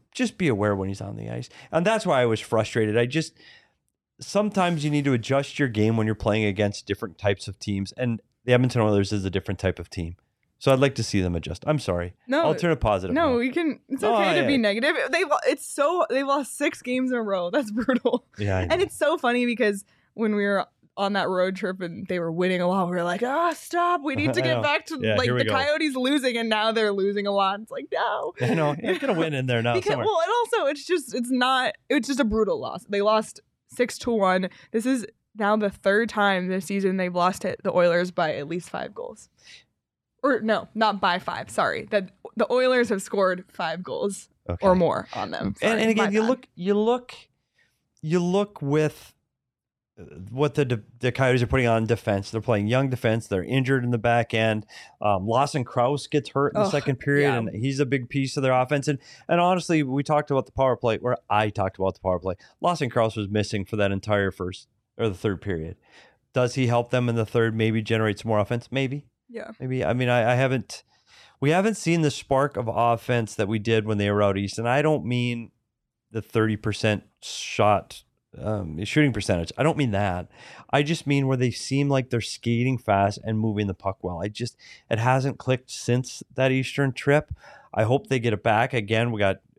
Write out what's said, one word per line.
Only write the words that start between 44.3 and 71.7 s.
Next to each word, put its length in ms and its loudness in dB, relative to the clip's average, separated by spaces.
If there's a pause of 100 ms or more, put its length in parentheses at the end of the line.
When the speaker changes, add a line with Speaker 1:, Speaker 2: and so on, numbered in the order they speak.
Speaker 1:
Okay. 200 -4
Speaker 2:
or 80 6
more 380 2
on 180 -6
them. 160 -4
Speaker 1:
And, 100 -6
Speaker 2:
Sorry, 240 0
Speaker 1:
and 80 2
again, 160 2
Speaker 2:
my 60 0
Speaker 1:
you 100 2
Speaker 2:
bad. 80 0
Speaker 1:
look, 240 -2
you 220 -2
look, 380 0 (880)
you 160 0
look 420 0
with, 520 0 (840)
uh, 40 -16 (260)
what 260 0
the, 280 0 (160)
the 120 0
Coyotes 300 2
are 60 0
putting 200 2
on 180 4
defense. 460 0
They're 100 -4
playing 260 0
young 220 2
defense. 380 0
They're 160 0
injured 400 0
in 80 0
the 60 0
back 360 2
end. 320 2 (360)
Um, 260 2
Lawson 360 0
Crouse 440 0
gets 220 -2
hurt 260 0
in 60 0
the 60 4
Speaker 2:
Ugh, 40 0
Speaker 1:
second 260 0
period, 320 2
Speaker 2:
yeah. 80 0
Speaker 1:
and 120 -2
he's 300 -4
a 60 2
big 240 -2
piece 280 -2
of 60 -2
their 100 2
offense. 340 2
And, 120 0 (280)
and 140 2
honestly, 420 2
we 200 -2
talked 280 0
about 140 2
the 60 -20
power 240 2
play, 220 0
or 200 -2 (120)
I 200 2
talked 300 -2
about 160 0
the 60 -20
power 180 0
play. 160 -4 (260)
Lawson 300 0
Crouse 240 0
was 140 -4
missing 360 -2
for 120 -8
that 140 2
entire 400 0
first 360 -8 (300)
or 120 -2
the 60 -8
third 260 -4
period. 360 -6 (560)
Does 220 0
he 120 0
help 240 0
them 180 0
in 60 0
the 100 0
third? 300 0
Maybe 260 2
generate 380 0
some 100 -8
more 100 2
offense? 320 -2
Maybe. 340 -4 (240)
Speaker 2:
Yeah. 300 -14
Speaker 1:
Maybe. 260 -2
I 80 0
mean, 160 0
I, 220 4
I 40 4
haven't, 480 -2 (560)
we 120 2
haven't 240 2